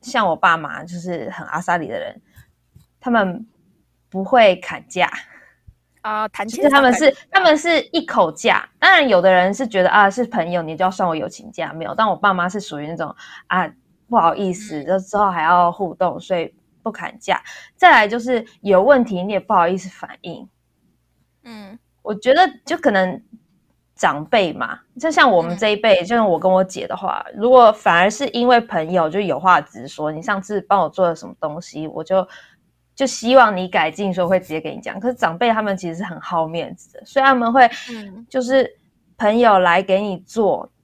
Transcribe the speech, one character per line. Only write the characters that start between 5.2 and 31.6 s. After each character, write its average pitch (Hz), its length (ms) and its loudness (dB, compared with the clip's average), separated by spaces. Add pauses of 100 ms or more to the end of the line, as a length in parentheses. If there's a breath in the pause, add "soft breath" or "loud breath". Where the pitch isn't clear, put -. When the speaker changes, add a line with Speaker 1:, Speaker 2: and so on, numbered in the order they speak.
Speaker 2:
啊， 214 280 -6
谈 208 180 -8
钱 226 100 -10
Speaker 1:
就 381 60 -4
是 294 60 4
他 277 120 6
们 254 120 6
是， - 40 0
Speaker 2:
是 302 80 2
要 277 60 6
谈 - 40 -8
价。 - 160 -20
Speaker 1:
他 392 80 2
们 330 160 4
是 320 240 0 (120)
一 330 160 -2
口 180 240 0
价。 - 360 -2 (120)
当 359 120 4
然 320 160 4
有 190 140 4
的 185 100 6
人 185 220 2
是 247 140 -4
觉 196 160 0
得， 180 80 4
啊， 202 180 6
是 233 160 -4
朋 180 240 -4
友， 175 140 -2
你 160 120 -10
就 170 80 -2
要 185 60 2
算 190 180 -4
我 165 80 -2
友 - 140 -6
情 - 220 -20
价， - 200 -10
没 165 140 -12
有。 - 80 -8
但 220 160 0
我 175 60 0
爸 202 180 0
妈 180 160 -2
是 202 100 -8
属 156 220 -12
于 147 60 -10
那 165 80 -10
种， 165 200 -10 (300 loud breath)
啊， 180 260 -2 (380)
不 233 80 0
好 165 160 4
意 196 180 -4
思， 175 300 -10
Speaker 2:
嗯。 135 60 -12
Speaker 1:
就 190 120 0
之 190 160 -10
后 202 140 2
还 170 140 -4
要 175 280 2
互 170 220 -8
动， 175 260 -4
所 180 160 -6
以 165 160 -6 (300)
不 226 100 -8
砍 - 280 -14
价。 - 200 -4 (360 loud breath)
再 359 160 6
来 226 160 6
就 220 100 -4
是 233 260 -2 (180 soft breath)
有 190 200 4
问 254 240 6
题 190 160 -6
你 196 100 -6
也 196 80 -2
不 214 140 -4
好 175 140 4
意 185 100 -2
思 180 120 -10
反 - 320 -18
应。 - 280 -16 (960)
Speaker 2:
嗯。 214 340 -20 (240)
Speaker 1:
我 214 140 -6
觉 247 180 2
得 349 160 4 (160)
就 311 100 -4
可 330 140 0
能 185 340 -2 (760)
长 156 240 -2
辈 190 260 0
嘛， - 280 -8 (200)
就 311 120 -4
像 294 200 4
我 175 120 2
们 170 120 -4
这 214 140 -2
一 208 60 0
辈， 208 260 4
Speaker 2:
嗯。 170 40 -6
Speaker 1:
就 226 100 -2
像 226 120 2
我 165 120 0
跟 185 120 2
我 185 120 4
姐 - 240 -8
的 - 100 -8
话， - 260 -6 (120)
如 226 160 0
果 240 200 8
反 208 240 0
而 185 140 4
是 254 200 -6
因 240 180 -2
为 247 120 6
朋 175 320 -6
友 175 160 0
就 170 120 -4
有 160 200 -4
话 175 220 2
直 123 260 -16
说， 151 240 -8
你 156 80 -10
上 196 220 -6
次 208 200 -6
帮 196 200 0
我 156 80 -2
做 180 180 0
了 165 80 -2
什 - 120 -20
么 - 120 -18
东 156 220 -8